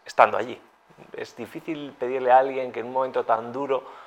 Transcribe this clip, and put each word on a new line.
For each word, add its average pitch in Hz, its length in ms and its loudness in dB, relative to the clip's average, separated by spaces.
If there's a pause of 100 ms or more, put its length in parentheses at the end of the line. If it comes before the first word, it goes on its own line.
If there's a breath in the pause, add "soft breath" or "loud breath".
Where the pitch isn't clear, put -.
estando 107 320 6
allí. 113 240 -4 (540)
Es - 220 -12
difícil 147 640 -10
pedirle 127 320 0
a 131 80 10
alguien 131 320 -2
que 113 80 -10
en 113 80 -8
un 127 60 -10
momento 127 300 -2
tan 117 300 -2
duro, 135 300 -2 (240 loud breath)